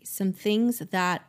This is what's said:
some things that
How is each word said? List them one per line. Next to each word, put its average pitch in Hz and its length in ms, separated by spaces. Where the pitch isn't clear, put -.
some 190 300
things 226 460
that 180 480